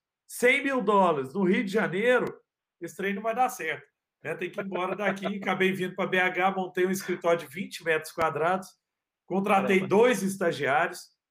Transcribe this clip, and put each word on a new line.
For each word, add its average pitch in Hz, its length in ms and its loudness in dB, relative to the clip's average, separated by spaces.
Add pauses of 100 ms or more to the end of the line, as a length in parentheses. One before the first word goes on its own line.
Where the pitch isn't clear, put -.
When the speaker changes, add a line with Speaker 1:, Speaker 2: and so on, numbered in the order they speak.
(280)
Speaker 1:
cem 262 340 2
mil 269 200 0
dólares 180 520 2
no 196 100 0
Rio 208 200 4
de 190 80 -6
Janeiro, 208 680 0 (420)
esse 165 160 -12
trem 196 160 -2
não 208 80 -6
vai 226 120 -2
dar 247 140 2
certo, 156 400 -8 (340)
né? 151 140 -6
Tem 175 140 -6
que 196 100 -10
ir 196 60 -8
embora 185 280 -4
daqui." 196 320 -2
<laughs> 196 160 -6
Acabei 190 300 0
vindo 180 240 -4
pra 185 100 -2
B 185 140 0
H, 180 320 2
montei 185 340 -2
um 190 60 -2
escritório 180 480 0
de - 80 -12
vinte - 340 -10
metros 160 300 -2
quadrados, 165 560 0 (580)
contratei 196 540 2
Speaker 2:
Caramba. 143 80 -2
Speaker 1:
dois 214 340 4
estagiários, 165 800 0 (320)